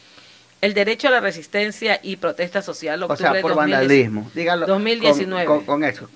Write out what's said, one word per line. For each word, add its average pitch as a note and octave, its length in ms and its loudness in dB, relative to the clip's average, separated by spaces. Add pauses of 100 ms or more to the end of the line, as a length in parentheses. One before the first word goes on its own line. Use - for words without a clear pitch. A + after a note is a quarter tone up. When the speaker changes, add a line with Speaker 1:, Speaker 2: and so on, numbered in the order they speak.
(600)
Speaker 1:
el G#3+ 120 0
derecho A3 360 0
a - 20 4
la B3 80 4
resistencia G3+ 840 -4
y F#3+ 140 -8
protesta F3 460 -4
social, E3 420 -6
Speaker 2:
O - 140 -2
sea, E3 140 2
Speaker 1:
octubre F#3+ 100 0
Speaker 2:
por E3 120 0
Speaker 1:
dos D3+ 120 2
mil - 20 2
diez, C3+ 120 2
Speaker 2:
vandalismo. B2 540 4
Dígalo E3+ 320 0
Speaker 1:
dos F#3+ 140 2
mil A3+ 220 0
diecinueve. F#3 440 2
Speaker 2:
con, D3+ 120 2
con, D3 80 -6
con D3 180 0
eso, - 320 -4